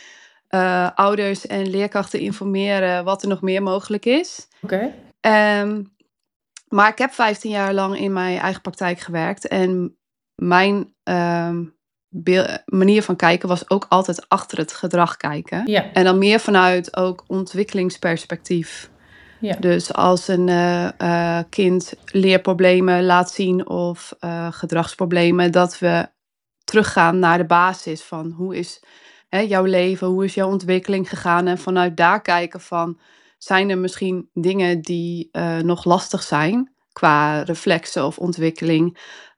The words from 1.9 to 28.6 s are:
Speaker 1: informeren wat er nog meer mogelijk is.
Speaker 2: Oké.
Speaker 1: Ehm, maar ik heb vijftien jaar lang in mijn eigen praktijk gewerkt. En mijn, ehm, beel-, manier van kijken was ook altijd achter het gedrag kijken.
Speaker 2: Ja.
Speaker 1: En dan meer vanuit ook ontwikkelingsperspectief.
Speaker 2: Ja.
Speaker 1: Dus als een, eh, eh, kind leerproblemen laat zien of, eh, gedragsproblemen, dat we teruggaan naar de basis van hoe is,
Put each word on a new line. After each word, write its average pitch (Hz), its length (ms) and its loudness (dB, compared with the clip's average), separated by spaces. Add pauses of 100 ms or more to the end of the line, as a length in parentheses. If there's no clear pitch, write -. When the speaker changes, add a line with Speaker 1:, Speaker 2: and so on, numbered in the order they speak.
Speaker 1:
informeren 196 840 -2
wat 190 180 -2
er 202 60 -6
nog 190 140 -2
meer 190 220 0
mogelijk 196 420 -4
is. 294 420 -2 (140)
Speaker 2:
Oké. 214 300 -4 (280)
Speaker 1:
Ehm, 208 640 2 (840)
maar 208 220 4
ik 220 80 -4
heb 262 140 0
vijftien 214 400 -2
jaar 196 220 -2
lang 196 260 -2
in 196 140 -2
mijn 185 260 -2
eigen 190 220 -4
praktijk 175 380 -4
gewerkt. 170 480 -6
En 185 480 0 (400)
mijn, 190 580 0 (100)
ehm, 170 600 -2 (460)
beel-, 180 560 0
manier 196 380 4
van 185 120 -2
kijken 180 340 2
was 180 200 -2
ook 196 200 0
altijd 180 400 0
achter - 280 -2
het 156 160 -6
gedrag 175 440 -2
kijken. 156 480 -8
Speaker 2:
Ja. 202 280 -2
Speaker 1:
En 185 100 4
dan 185 140 4
meer 208 220 4
vanuit 185 580 2
ook 185 300 -2
ontwikkelingsperspectief. 180 1600 -4 (500)
Speaker 2:
Ja. 202 200 -4
Speaker 1:
Dus 175 340 0
als 180 340 0
een, 180 220 0
eh, 175 380 0 (500)
eh, 170 120 -4
kind 185 440 0 (120)
leerproblemen 185 1000 4
laat 180 260 4
zien 185 380 -2
of, 175 500 -6
eh, 170 320 -6
gedragsproblemen, 175 1000 0
dat 180 280 2
we 170 280 0 (560)
teruggaan 185 560 2
naar 175 180 4
de 175 80 0
basis 175 560 2
van 165 360 -10
hoe 180 200 -6
is, - 260 -10 (460)